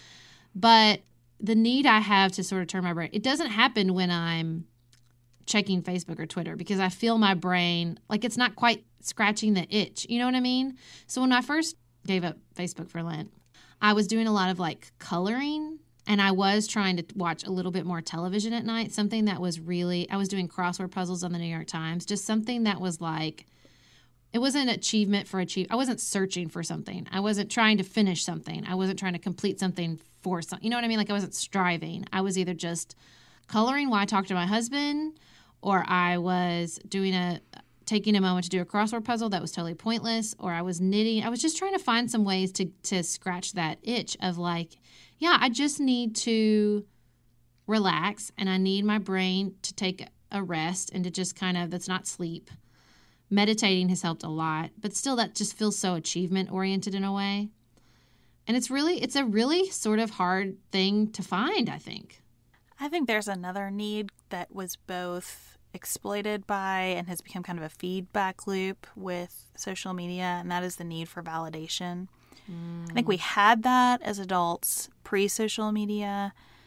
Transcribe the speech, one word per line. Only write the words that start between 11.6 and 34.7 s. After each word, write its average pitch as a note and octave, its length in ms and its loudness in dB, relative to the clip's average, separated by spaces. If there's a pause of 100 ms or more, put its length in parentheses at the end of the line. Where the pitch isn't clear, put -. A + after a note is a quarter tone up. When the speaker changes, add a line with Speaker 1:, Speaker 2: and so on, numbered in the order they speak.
Speaker 1:
gave F#3 180 0
up E3+ 120 -4 (200)
Facebook F3 340 -8
for E3+ 120 -6
Lent, E3 300 -8 (480)
I G#3 120 6
was G#3 140 4
doing A3+ 200 2
a G#3+ 60 2
lot F#3 180 2
of, F3+ 80 -2
like, E3 400 -4
coloring, C#4+ 800 -2 (280)
and G3+ 160 4
I G3 100 6
was G3+ 340 4
trying F#3+ 300 0
to E3+ 80 -4 (100)
watch E3+ 300 -4
a - 60 -8
little F#3 220 -2
bit F3 120 -2
more F3 160 -4
television F#3 520 -4
at A#3 120 -4
night, A3+ 280 -2
something G#3+ 340 2
that G3 140 0
was E3+ 200 -2
really, F3 500 0
I G3 60 -2
was G3 120 0
doing F#3+ 200 -2
crossword F3+ 420 -4
puzzles F3+ 320 -4
on F3 100 -4
the F3 60 -4
New E3+ 80 -4
York E3 200 -6
Times, E3 400 -6
just G3+ 180 -4
something A3 400 0
that G3+ 160 0
was, F3+ 200 -4
like, D#3+ 460 -4 (840)
it A#3 60 0
wasn't B3+ 320 2
achievement G3+ 560 2
for F#3+ 140 -4
achieve-, F#3 300 -2
I A3+ 60 0
wasn't B3 240 0
searching F#3+ 480 -2
for E3+ 140 -8
something. E3 480 -8
I F#3+ 100 -2
wasn't G3+ 300 0
trying A3 280 6
to F#3+ 60 2
finish F#3+ 400 2
something. D#3+ 420 -6
I F3+ 80 -4
wasn't F#3+ 240 0
trying F#3 160 -2
to E3+ 40 -4
complete - 400 -4
something F3 400 -2 (220)
for F3 220 -2
some-, - 200 -10
you A3 80 -2
know A#3+ 60 -2
what A#3+ 80 -2
I A3+ 40 0
mean? A3+ 100 2
Like, G#3 120 0
I G3+ 40 2
wasn't G3 200 -2
striving. F3 800 -2
I F#3+ 80 0
was F#3+ 160 0
either F3+ 180 0
just E3+ 420 -6 (500)
coloring C4 420 2
while G#3+ 120 4
I G3+ 40 2
talked G3 240 0
to G3 60 -2
my F3 120 2
husband, C#4+ 720 -2 (440)